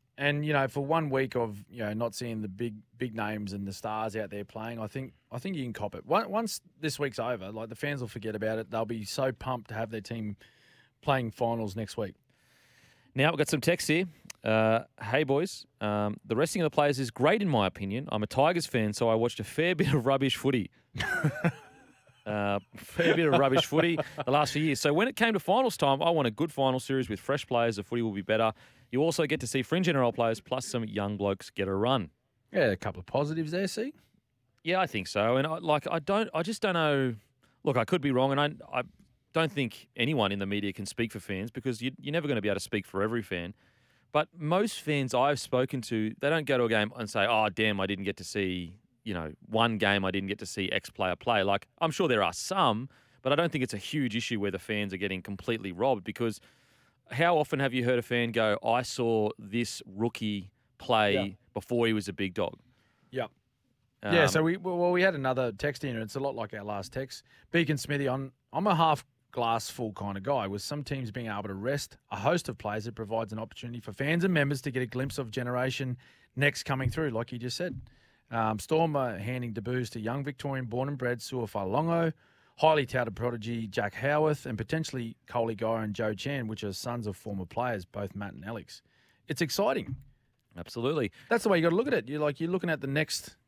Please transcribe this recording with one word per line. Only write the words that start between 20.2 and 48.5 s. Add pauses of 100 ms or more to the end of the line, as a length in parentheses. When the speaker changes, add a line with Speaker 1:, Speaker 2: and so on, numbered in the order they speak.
Speaker 2:
footy." (240)
<laughs> (1300)
Uh, (180)
fair
bit
of
rubbish
footy (280)
the
last
few
years.
"So
when
it
came
to
finals
time,
I
want
a
good
final
series
with
fresh
players.
The
footy
will
be
better. (400)
You
also
get
to
see
fringe
N
R
L
players
plus
some
young
blokes
get
a
run." (420)
Speaker 1:
Yeah,
a
couple
of
positives
there,
see? (680)
Speaker 2:
Yeah,
I
think
so.
And
I,
like,
I
don't,
I
just
don't
know. (500)
Look,
I
could
be
wrong,
and
I, (300)
I (500)
don't
think
anyone
in
the
media
can
speak
for
fans
because
you,
you're
never
gonna
be
able
to
speak
for
every
fan. (580)
But
most
fans
I've
spoken
to,
they
don't
go
to
a
game
and
say,
"Oh,
damn,
I
didn't
get
to
see, (300)